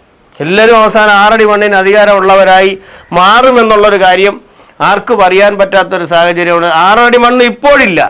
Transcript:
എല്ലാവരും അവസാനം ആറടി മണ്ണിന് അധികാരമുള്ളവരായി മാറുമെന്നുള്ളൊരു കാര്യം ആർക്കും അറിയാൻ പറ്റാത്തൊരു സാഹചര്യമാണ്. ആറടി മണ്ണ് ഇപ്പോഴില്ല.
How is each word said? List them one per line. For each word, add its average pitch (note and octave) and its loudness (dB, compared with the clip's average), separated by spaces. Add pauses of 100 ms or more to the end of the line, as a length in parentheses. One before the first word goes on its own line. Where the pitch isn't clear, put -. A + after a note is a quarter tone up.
(440)
എല്ലാവരും A3 0
അവസാനം G#3+ 0
ആറടി G#3+ 0
മണ്ണിന് G#3 -2
അധികാരമുള്ളവരായി F#3+ 2 (440)
മാറുമെന്നുള്ളൊരു A3 2
കാര്യം F#3+ 0 (540)
ആർക്കും G3+ -2
അറിയാൻ G3 0
പറ്റാത്തൊരു F#3 -4
സാഹചര്യമാണ്. E3+ -2 (200)
ആറടി A#3+ 2
മണ്ണ് B3 0
ഇപ്പോഴില്ല. B3 0